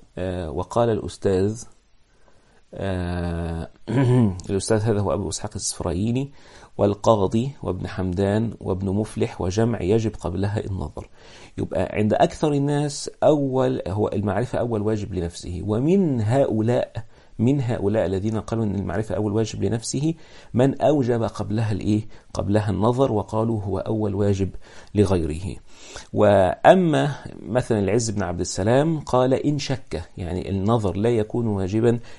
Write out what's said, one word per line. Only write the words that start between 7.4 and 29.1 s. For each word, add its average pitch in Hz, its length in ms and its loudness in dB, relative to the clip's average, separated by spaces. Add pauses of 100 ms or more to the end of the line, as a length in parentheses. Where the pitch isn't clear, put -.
وابن 92 240 -4
حمدان 98 760 0
وابن 95 280 -2
مفلح 107 520 -2
وجمع: 107 420 0
"يجب 110 380 2
قبلها 95 440 -2
النظر". 92 440 -8 (500)
يبقى - 340 -2
عند 104 220 2
أكثر 165 380 2
الناس 143 580 -2 (120)
أول، 131 680 2
هو 104 200 0
المعرفة 101 500 -2
أول 110 240 -2
واجب 104 320 -2
لنفسه، 85 520 -6
ومن 139 540 2
هؤلاء، 113 840 0 (340)
من 135 220 4
هؤلاء 107 460 0
الذين 98 340 -2
قالوا 113 240 -2
إن 101 100 -2
المعرفة 95 400 -4
أول 107 180 -2
واجب 107 300 -2
لنفسه 131 520 -2 (400)
من 131 260 2
أوجب 120 420 2
قبلها 107 500 -2
الإيه؟ 107 360 0 (260)
قبلها 101 360 0
النظر، 120 420 2
وقالوا 107 500 -2
هو 95 160 -4
أول 107 360 -2
واجب 98 360 2 (440)
لغيره. 87 640 2 (560)
وأما 135 1000 6 (280)
مثلا 113 360 0
العز 110 320 2
بن 101 120 -2
عبد 87 180 -4
السلام 131 600 2
قال: 127 340 2